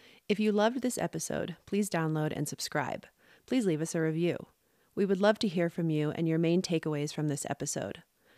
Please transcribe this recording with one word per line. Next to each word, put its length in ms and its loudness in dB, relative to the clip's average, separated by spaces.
If 100 2
you 140 2
loved 280 2
this 160 -2
episode, 600 -4
please 240 0
download 420 0
and 140 -2
subscribe. 580 -6
Please 200 2
leave 160 2
us 140 -4
a 40 0
review. 360 0
We 100 2
would 160 2
love 200 4
to 80 2
hear 200 0
from 220 -2
you 220 2
and 160 0
your 100 2
main 240 4
takeaways 500 -2
from 140 -2
this 240 -2
episode. 540 -6